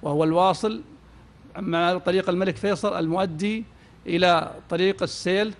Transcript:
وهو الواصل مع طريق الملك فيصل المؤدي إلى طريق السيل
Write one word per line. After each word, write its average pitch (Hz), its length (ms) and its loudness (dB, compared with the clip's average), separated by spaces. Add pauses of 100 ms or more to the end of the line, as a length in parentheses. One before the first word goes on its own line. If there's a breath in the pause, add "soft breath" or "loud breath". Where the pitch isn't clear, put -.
وهو 151 220 0
الواصل 185 580 2 (760)
مع 175 400 0
طريق 185 300 0
الملك 185 280 0
فيصل 202 420 -2
المؤدي 185 640 -2 (420 loud breath)
إلى 170 440 2 (200)
طريق 190 320 0
السيل 196 580 -2